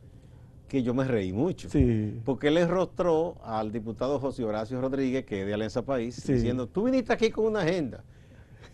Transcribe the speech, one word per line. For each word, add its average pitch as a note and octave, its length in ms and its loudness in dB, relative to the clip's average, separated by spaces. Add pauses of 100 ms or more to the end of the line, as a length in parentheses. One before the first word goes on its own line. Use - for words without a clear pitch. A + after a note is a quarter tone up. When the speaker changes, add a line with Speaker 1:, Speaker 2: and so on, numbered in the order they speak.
(680)
Speaker 1:
que C3+ 160 0
yo A#2+ 100 0
me C3 120 0
reí G#2 260 0
mucho. A#2+ 380 -2
Speaker 2:
Sí. A#2 560 2
Speaker 1:
Porque C#3 220 0
él D3+ 100 6
enrostró F3 840 2
al A2 280 -2
diputado A#2 480 -2
José C3 240 -4
Horacio A2 380 -2
Rodríguez, C3 440 0
que G2 160 -4
es G2 60 -2
de G#2 60 0
Alianza G#2+ 300 -2
País, B2 320 -2
Speaker 2:
Sí. - 180 -2
Speaker 1:
diciendo, B2 340 0
"Tú F#3+ 160 -2
viniste B3+ 300 2
aquí A3 160 4
con A3 160 0
una G#3+ 160 2
agenda." D#3+ 420 0 (720)